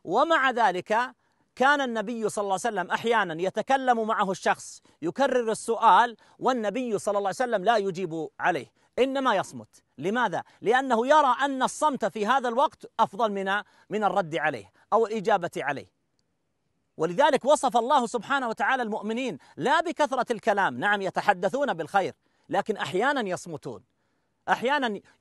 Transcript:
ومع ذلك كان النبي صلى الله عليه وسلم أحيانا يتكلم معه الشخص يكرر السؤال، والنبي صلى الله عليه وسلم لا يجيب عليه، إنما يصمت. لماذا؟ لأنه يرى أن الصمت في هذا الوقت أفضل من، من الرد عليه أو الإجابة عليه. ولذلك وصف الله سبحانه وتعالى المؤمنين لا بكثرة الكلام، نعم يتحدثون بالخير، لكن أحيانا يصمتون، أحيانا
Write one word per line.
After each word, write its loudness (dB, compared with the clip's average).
ومع 2
ذلك 0
كان 4
النبي -4
صلى -4
الله -2
عليه -2
وسلم -4
أحيانا 0
يتكلم 0
معه 0
الشخص -4
يكرر 0
السؤال، 4
والنبي -2
صلى -2
الله -2
عليه -4
وسلم -2
لا 4
يجيب -4
عليه، -2
إنما 0
يصمت. -8
لماذا؟ -2
لأنه 2
يرى 6
أن -2
الصمت -2
في -4
هذا 0
الوقت -2
أفضل 0
من، -2
من -4
الرد 0
عليه -4
أو 4
الإجابة 0
عليه. -8
ولذلك 2
وصف 4
الله 4
سبحانه -2
وتعالى 0
المؤمنين -6
لا 2
بكثرة 0
الكلام، 0
نعم 0
يتحدثون 0
بالخير، -2
لكن -2
أحيانا -2
يصمتون، -10
أحيانا -2